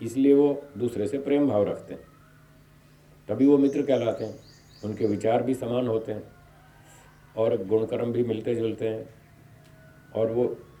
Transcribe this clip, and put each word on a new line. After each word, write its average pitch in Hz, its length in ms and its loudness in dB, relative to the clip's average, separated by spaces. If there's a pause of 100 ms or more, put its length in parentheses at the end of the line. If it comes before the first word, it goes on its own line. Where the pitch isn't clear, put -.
इसलिए 131 320 2
वो 143 300 4 (140)
दूसरे 104 300 -2
से 139 120 -4
प्रेम 143 300 2
भाव 104 180 2
रखते - 260 -8
हैं, - 80 -16 (1300)
तभी 123 180 2
वो 143 100 8
मित्र 139 240 2
कहलाते 127 440 0
हैं। 104 100 -8 (460)
उनके 107 260 -4
विचार 110 360 0
भी 131 120 0
समान 123 320 -2
होते 110 240 -2
हैं 104 120 -8 (1120)
और 110 300 0
गुणकर्म 110 460 0
भी 120 120 0
मिलते 110 320 -2
जुलते 113 340 -4
हैं 110 200 -8 (1040)
और 113 180 0
वो 120 240 0 (240)